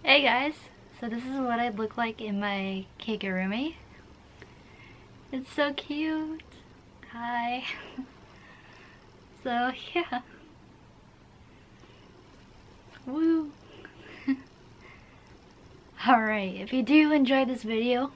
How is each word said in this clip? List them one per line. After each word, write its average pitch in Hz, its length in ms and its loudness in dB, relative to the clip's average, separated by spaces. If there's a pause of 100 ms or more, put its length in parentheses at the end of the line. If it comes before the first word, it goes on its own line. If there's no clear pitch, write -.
(140)
Hey 285 80 8
guys, 226 320 2 (480)
so 233 80 -6
this 233 160 -6
is 269 140 -4
what 240 200 0
I 240 100 0
look 214 280 -4
like 226 240 -4
in 202 180 -4
my 196 460 -4 (140)
kigurumi. 208 720 -2 (1600)
It's 262 200 -8
so 285 220 0
cute. 311 720 -4 (680)
Hi. 240 520 -4 (340)
<laughs> 262 60 -10 (1400)
So 247 280 0 (240)
yeah. 339 260 -2 (2750)
Woo. 311 440 2 (760)
<laughs> 269 100 2 (1700)
Alright, 214 500 4
if 196 140 -8
you 254 120 2
do 302 280 6
enjoy 269 340 4
this 247 180 -4
video 240 520 0